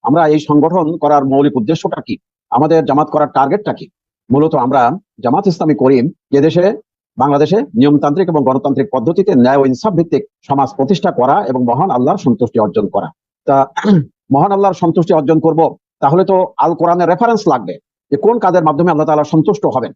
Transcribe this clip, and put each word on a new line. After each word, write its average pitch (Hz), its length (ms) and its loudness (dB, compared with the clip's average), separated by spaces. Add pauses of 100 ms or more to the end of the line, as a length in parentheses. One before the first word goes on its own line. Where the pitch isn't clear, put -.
আমরা 156 240 2
এই 151 120 2
সংগঠন 160 580 0
করার 147 280 0
মৌলিক 135 320 0
উদ্দেশ্যটা 131 440 -4
কি? 101 160 -8 (320)
আমাদের 156 360 2
জামাত 147 240 0
করার 147 240 0
টার্গেটটা 135 400 -2
কি? - 140 -14 (440)
মূলত 156 240 0
আমরা 127 360 0 (280)
জামাত 190 280 -2
ইসলামী 160 280 0
করি 131 220 2 (340)
যে 139 100 2
দেশে, 165 240 2 (520)
বাংলাদেশে 147 400 0 (160)
নিয়মতান্ত্রিক 147 560 2
এবং 151 140 0
গণতান্ত্রিক 135 480 -2
পদ্ধতিতে 165 440 0
ন্যায় 127 220 4
ও 139 80 2
ইনসাফ 135 280 -2
ভিত্তিক 165 300 -2 (180)
সমাজ - 340 -2
প্রতিষ্ঠা - 360 -2
করা 156 340 0
এবং 127 180 -2
মহান 135 260 0
আল্লাহর 135 280 0
সন্তুষ্টি 113 420 -2
অর্জন 104 280 -2
করা। - 220 -6 (360)
তা 139 300 2
<clears throat> - 560 -2
মহান 160 200 2
আল্লাহর 196 220 0
সন্তুষ্টি 165 400 0
অর্জন 160 260 2
করব, 160 360 0 (240)
তাহলে 175 260 2
তো 185 320 0
আল 160 160 0
কোরআনের 175 360 0
রেফারেন্স 220 380 0
লাগবে 113 260 -2 (380)
যে 139 60 0
কোন 233 220 2
কাজের 175 240 2
মাধ্যমে 156 280 0
আল্লাহ 151 160 0
তাআলা 151 160 2
সন্তুষ্ট 160 420 0
হবেন। - 300 -4